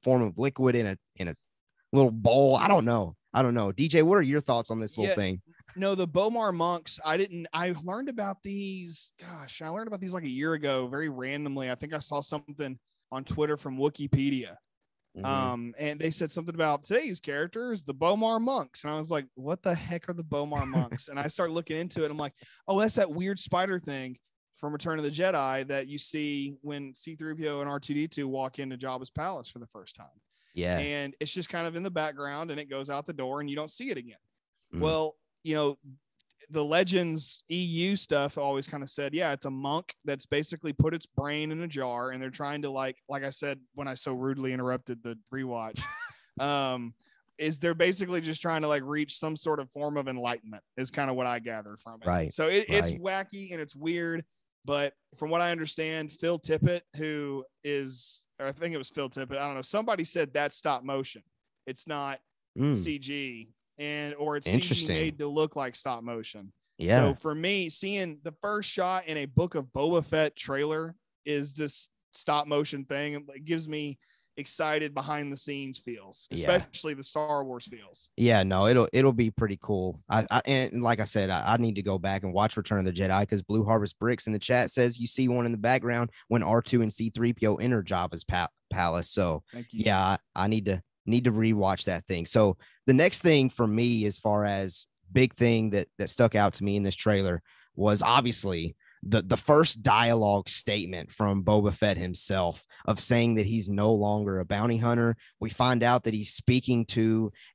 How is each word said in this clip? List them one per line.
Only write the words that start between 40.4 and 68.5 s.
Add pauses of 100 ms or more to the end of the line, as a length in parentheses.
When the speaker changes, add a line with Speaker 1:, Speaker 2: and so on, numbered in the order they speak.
Speaker 2:
put
its
brain
in
a
jar."
And
they're
trying
to,
like, (120)
like
I
said, (160)
when
I
so
rudely
interrupted
the (160)
rewatch,
Speaker 1:
<laughs>
Speaker 2:
um, (420)
is
they're
basically
just
trying
to,
like,
reach
some
sort
of
form
of
enlightenment (140)
is
kinda
what
I
gather
from
it.
Speaker 1:
Right,
Speaker 2:
So
it,
it's
Speaker 1:
right.
Speaker 2:
wacky
and
it's
weird. (400)
But (220)
from
what
I
understand,
Phil
Tippett, (140)
who (200)
is, (140)
or
I
think
it
was
Phil
Tippett,
I
don't
know,
somebody
said
that's
stop
motion. (440)
It's
not (380)
Speaker 1:
Mm.
Speaker 2:
C
G, (280)
and,
or
it's
C
G
Speaker 1:
Interesting.
Speaker 2:
made
to
look
like
stop
motion. (280)
Speaker 1:
Yeah.
Speaker 2:
So
for
me,
seeing
the (100)
first